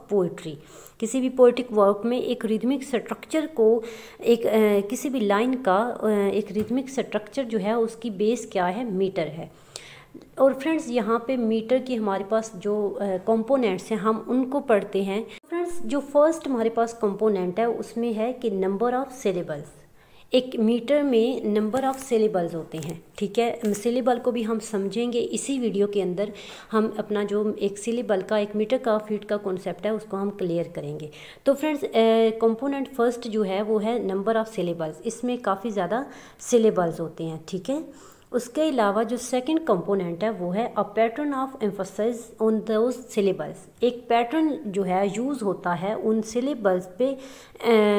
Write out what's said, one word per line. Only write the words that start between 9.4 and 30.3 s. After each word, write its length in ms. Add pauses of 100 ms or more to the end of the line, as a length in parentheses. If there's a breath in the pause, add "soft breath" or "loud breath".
और 140
friends, 360
यहाँ 380
पे 100
meter 420
की 160
हमारे 280
पास 320
जो, 340
अ, 280
components 760
हैं, 60
हम 320
उनको 300
पढ़ते 440
हैं। 240 (220 loud breath)
Friends, 320
जो 180
फर्स्ट 480
हमारे 220
पास 240
component 680
है, 100
उसमें 440
है 200
कि 160
number 420
of 140
syllables। 640 (640 soft breath)
एक 260
मीटर 440
में 520
number 280
of 120
syllables 600
होते 220
हैं, 260 (140)
ठीक 220
है। 340
syllable 460
को 120
भी 120
हम 160
समझेंगे 600
इसी 400
video 280
के 140
अंदर। 300 (400 loud breath)
हम 280
अपना 240
जो 300
एक 240
syllable 440
का, 160
एक 180
मीटर 220
का, 200
feet 280
का 120
concept 480
है, 80
उसको 240
हम 120
clear 380